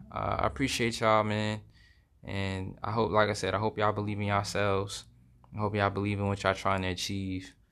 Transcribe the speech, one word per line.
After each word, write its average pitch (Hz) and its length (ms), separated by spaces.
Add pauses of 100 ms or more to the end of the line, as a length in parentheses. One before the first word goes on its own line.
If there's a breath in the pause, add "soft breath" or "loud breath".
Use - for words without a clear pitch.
(100)
uh, - 300
I - 60
appreciate 120 520
y'all, 110 240
man. 107 380 (640 soft breath)
And 95 580
I 101 80
hope, 110 220
like 104 160
I 104 60
said, 95 200
I 98 40
hope 107 200
y'all 107 140
believe 104 260
in 104 80
yourselves. 101 800 (500)
I 107 60
hope 104 160
y'all 101 120
believe 98 300
in 101 80
what 98 160
y'all 95 100
trying 95 300
to 92 60
achieve. 95 680 (180)